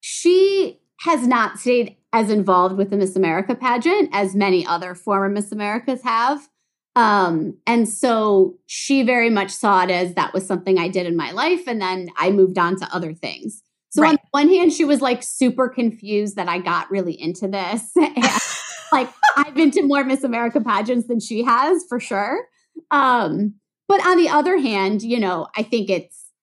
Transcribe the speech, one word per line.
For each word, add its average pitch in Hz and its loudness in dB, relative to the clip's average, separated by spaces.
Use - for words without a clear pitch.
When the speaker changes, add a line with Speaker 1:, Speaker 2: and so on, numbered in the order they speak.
Speaker 1:
she 381 2
has 294 0
not 233 0
stayed 247 0
as 220 2
involved 190 2
with 196 -2
the 196 -2
Miss 190 0
America 190 0
pageant 254 0
as 196 -2
many 196 2
other 180 -4
former 196 -2
Miss 202 -4
Americas 220 -6
have. 254 -2
Um, 190 2
and 233 2
so 214 2
she - -2
very 233 2
much 196 0
saw 196 2
it 185 -4
as 180 -2
that 175 -2
was 190 -4
something 190 0
I 170 -2
did 180 -2
in 170 -2
my 143 -4
life. 320 -2
And 226 -4
then 185 -6
I 165 0
moved 190 4
on 175 2
to - -8
other 165 -6
things. - -12
So 294 2
Speaker 2:
Right. 311 6
Speaker 1:
on 294 0
one 294 4
hand, 349 4
she 330 0
was, 277 2
like, 247 -2
super 247 0
confused 208 -4
that 185 -4
I 175 -2
got 175 -4
really 185 -4
into 170 -6
this. 196 -6
<laughs> - 0
And, 294 0
like, 262 0
I've 285 0
been 294 4
to 392 2
more 277 2
Miss 269 -2
America 233 -2
pageants 233 -2
than 233 -2
she 226 -6
has, 277 2
for 247 -4
sure. 233 -4
Um, 214 0
but 392 2
on 359 4
the 339 4
other 339 2
hand, 208 0
you 233 -2
know, 180 -2
I 220 -2
think 220 -2
it's - -6